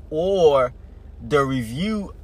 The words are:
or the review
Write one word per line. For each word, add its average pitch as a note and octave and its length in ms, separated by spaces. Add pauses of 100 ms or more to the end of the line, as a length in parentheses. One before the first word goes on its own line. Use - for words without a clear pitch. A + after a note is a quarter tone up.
or D#3 640 (540)
the C#3+ 160
review C3+ 720 (100)